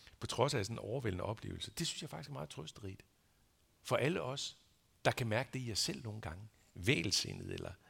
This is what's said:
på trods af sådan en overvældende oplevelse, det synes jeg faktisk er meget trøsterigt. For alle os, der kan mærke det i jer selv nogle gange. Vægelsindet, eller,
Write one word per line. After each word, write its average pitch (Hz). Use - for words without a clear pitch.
på 110
trods 135
af 107
sådan 113
en -
overvældende 101
oplevelse, 95
det 170
synes -
jeg -
faktisk 147
er -
meget 139
trøsterigt. 101
For 123
alle 160
os, -
der 120
kan 117
mærke 113
det 131
i 123
jer 107
selv -
nogle 107
gange. 95
Vægelsindet, -
eller, 87